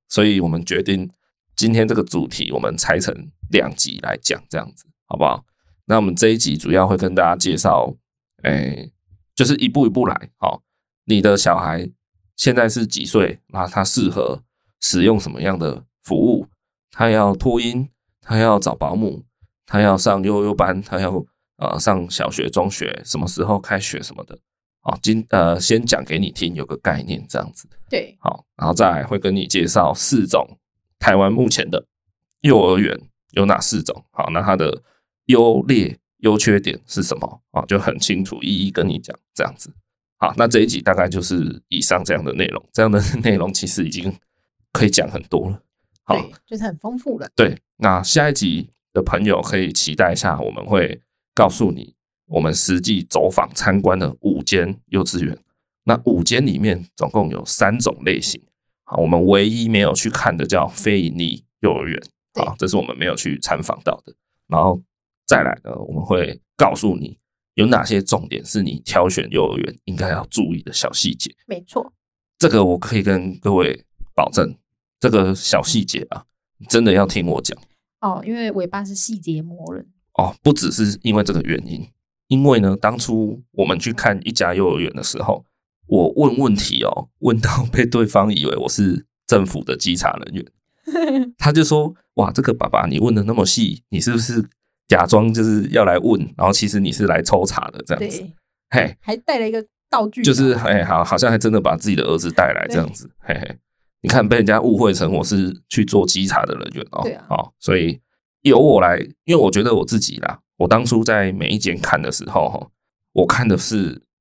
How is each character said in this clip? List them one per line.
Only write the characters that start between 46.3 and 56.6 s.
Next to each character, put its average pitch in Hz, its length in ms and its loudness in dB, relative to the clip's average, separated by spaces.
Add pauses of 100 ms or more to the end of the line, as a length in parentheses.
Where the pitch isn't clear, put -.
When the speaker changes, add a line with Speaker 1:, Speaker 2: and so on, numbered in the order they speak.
Speaker 2:
就 220 100 -10
是 208 60 -8
很 185 140 -6
丰 240 200 -10
富 247 220 -8
了。 - 160 -14
Speaker 1:
对， - 200 2 (220)
那 92 240 2
下 147 300 2
一 - 20 0
集 87 380 -4 (220)
的 92 100 2
朋 90 200 -2
友 101 200 2
可 98 160 -4
以 87 120 -2
期 - 220 -4
待 87 200 2
一 - 20 -6
下， 80 240 -2
我 53 100 -6
们 - 160 -12
会 95 340 0 (340)
告 - 140 6
诉 214 240 0
你 - 240 -12 (320)
我 82 140 -2
们 80 120 0
实 90 280 0
际 95 280 -2
走 78 200 2
访 - 260 -6
参 98 260 0
观 92 160 0
的 76 220 -4
五 78 240 -4
间 92 340 -2 (100)
幼 95 140 -2
稚 87 220 -4
园。 - 140 -6 (480)
那 117 180 0
五 90 180 0
间 120 240 0
里 80 140 -2
面 90 260 -2 (100)